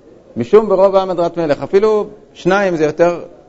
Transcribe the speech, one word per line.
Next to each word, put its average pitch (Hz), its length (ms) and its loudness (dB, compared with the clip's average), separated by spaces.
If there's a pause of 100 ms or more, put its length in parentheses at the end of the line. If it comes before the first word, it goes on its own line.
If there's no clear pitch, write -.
(380)
משום 202 320 2
ברוב 190 260 2
העם 190 140 2
הדרת 170 280 -4
מלך, 151 260 -2
אפילו 208 440 0 (260)
שניים 190 420 -2
זה 156 80 0
יותר, 170 360 0 (300)